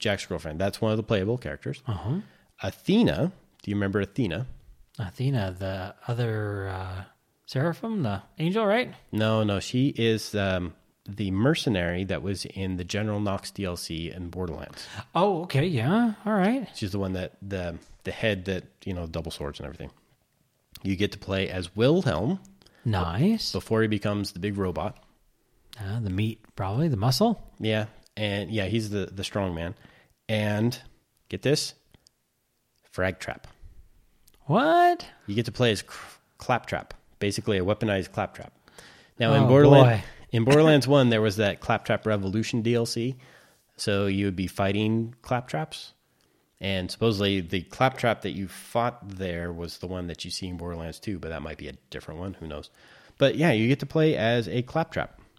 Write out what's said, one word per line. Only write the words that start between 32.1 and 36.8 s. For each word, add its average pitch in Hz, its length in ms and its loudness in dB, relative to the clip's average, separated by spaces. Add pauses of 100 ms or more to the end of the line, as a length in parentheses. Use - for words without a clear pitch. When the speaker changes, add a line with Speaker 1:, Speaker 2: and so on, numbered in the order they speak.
Speaker 1:
Frag 92 280 -2
Trap. - 280 -12 (1000)
Speaker 2:
What? 339 600 4 (200)
Speaker 1:
You - 80 -6
get 113 120 0
to 104 60 -4
play 123 200 2
as 92 100 -2
Cr-, - 360 -18 (200)
Claptrap, - 560 -2 (240)